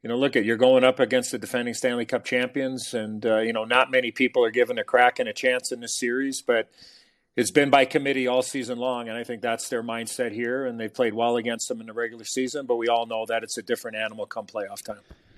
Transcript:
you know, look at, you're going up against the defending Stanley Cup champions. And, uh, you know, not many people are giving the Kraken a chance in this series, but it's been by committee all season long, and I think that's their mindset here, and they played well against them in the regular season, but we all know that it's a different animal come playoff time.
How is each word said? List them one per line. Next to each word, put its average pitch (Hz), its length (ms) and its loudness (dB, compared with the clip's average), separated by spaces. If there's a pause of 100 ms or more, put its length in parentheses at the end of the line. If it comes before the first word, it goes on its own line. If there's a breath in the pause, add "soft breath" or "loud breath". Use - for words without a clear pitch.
you 113 60 -10
know, 120 80 -2
look 135 180 2
at, 110 120 4
you're 113 100 2
going 127 260 6
up 127 160 4
against 123 320 2
the 120 80 -6
defending 120 360 -4
Stanley 120 320 -2
Cup 117 180 -4
champions. 127 720 -4
And, 107 320 -6
uh, 110 140 4
you 113 120 0
know, 110 120 -2
not 127 280 4
many 127 180 2
people 127 320 2
are 113 80 4
giving 120 260 2
the 110 60 -4
Kraken 123 460 4
a 104 60 -6
chance 127 360 -2
in 123 100 -8
this 117 180 -8
series, 127 420 -2
but 113 300 0 (640 soft breath)
it's 120 160 0
been 143 200 4
by 135 160 8
committee 139 400 0
all 127 160 2
season 123 340 -6
long, 120 320 -4
and 110 80 -8
I 117 80 -8
think 117 160 -8
that's 117 300 -4
their 117 120 -2
mindset 117 500 -4
here, 123 340 -4
and 117 120 -6
they 110 100 -6
played 113 260 0
well 120 240 2
against 117 280 -4
them 113 140 -6
in 113 60 -16
the 110 80 -16
regular 117 300 -6
season, 131 420 -4
but 120 100 2
we 117 120 0
all 117 180 2
know 113 180 -4
that 113 180 -2
it's - 140 -10
a 113 60 -8
different 113 340 -4
animal 110 300 -6
come 107 180 -10
playoff 101 400 -10
time. 104 160 -12 (380 soft breath)